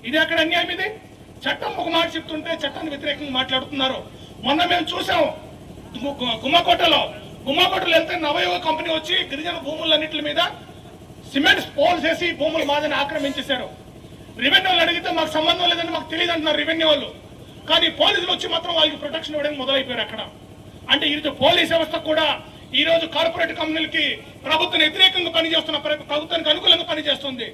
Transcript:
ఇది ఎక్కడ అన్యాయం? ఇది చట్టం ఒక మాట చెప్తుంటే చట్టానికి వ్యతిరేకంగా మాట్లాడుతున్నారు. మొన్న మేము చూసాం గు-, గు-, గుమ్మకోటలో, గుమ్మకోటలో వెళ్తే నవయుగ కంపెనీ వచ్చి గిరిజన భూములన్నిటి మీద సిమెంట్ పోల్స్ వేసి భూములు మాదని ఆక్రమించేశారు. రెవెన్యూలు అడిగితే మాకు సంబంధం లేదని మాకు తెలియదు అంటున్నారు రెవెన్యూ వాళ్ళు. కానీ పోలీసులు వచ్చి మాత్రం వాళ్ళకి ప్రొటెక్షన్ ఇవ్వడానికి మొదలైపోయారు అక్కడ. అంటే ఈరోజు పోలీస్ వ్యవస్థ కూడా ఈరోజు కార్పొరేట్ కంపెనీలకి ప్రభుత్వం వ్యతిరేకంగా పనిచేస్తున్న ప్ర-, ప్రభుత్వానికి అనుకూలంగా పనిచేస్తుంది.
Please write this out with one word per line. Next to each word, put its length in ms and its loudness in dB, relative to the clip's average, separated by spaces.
ఇది 120 0
ఎక్కడ 240 4
అన్యాయం? 300 2
ఇది 180 -4
చట్టం 280 -2
ఒక 60 -2
మాట 180 2
చెప్తుంటే 340 -8
చట్టానికి 440 -4
వ్యతిరేకంగా 360 -6
మాట్లాడుతున్నారు. 680 -2
మొన్న 200 4
మేము 280 2
చూసాం 300 0
గు-, 180 -4
గు-, 240 -4
గుమ్మకోటలో, 580 4
గుమ్మకోటలో 500 2
వెళ్తే 200 2
నవయుగ 420 0
కంపెనీ 360 0
వచ్చి 220 -2
గిరిజన 340 -4
భూములన్నిటి 560 0
మీద 200 -2
సిమెంట్ 320 4
పోల్స్ 260 4
వేసి 280 0
భూములు 320 0
మాదని 300 0
ఆక్రమించేశారు. 760 -2
రెవెన్యూలు 420 4
అడిగితే 300 0
మాకు 200 0
సంబంధం 400 2
లేదని 200 0
మాకు 200 -6
తెలియదు 220 0
అంటున్నారు 260 0
రెవెన్యూ 300 2
వాళ్ళు. 220 2
కానీ 200 4
పోలీసులు 440 2
వచ్చి 160 -4
మాత్రం 260 -2
వాళ్ళకి 220 2
ప్రొటెక్షన్ 380 -6
ఇవ్వడానికి 280 -2
మొదలైపోయారు 440 -2
అక్కడ. 160 -10
అంటే 180 4
ఈరోజు 220 0
పోలీస్ 420 4
వ్యవస్థ 240 2
కూడా 300 2
ఈరోజు 320 4
కార్పొరేట్ 520 0
కంపెనీలకి 460 -2
ప్రభుత్వం 360 0
వ్యతిరేకంగా 500 4
పనిచేస్తున్న 480 0
ప్ర-, 320 -2
ప్రభుత్వానికి 400 -2
అనుకూలంగా 340 4
పనిచేస్తుంది. 680 -4